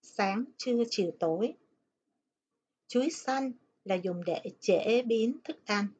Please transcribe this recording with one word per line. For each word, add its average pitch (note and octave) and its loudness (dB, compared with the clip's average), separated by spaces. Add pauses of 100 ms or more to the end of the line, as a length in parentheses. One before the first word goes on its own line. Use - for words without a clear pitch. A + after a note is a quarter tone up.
Sáng, G3+ -2 (140)
trưa, A#3+ 0
chiều, F3+ 0
tối. F3 0 (1300)
Chuối C4 2
xanh C4+ -4 (320)
là F#3+ 0
dùng F3+ -4
để E3+ -2 (180)
chế A3 4
biến A#3 2
thức - -10
ăn. G#3 0 (120)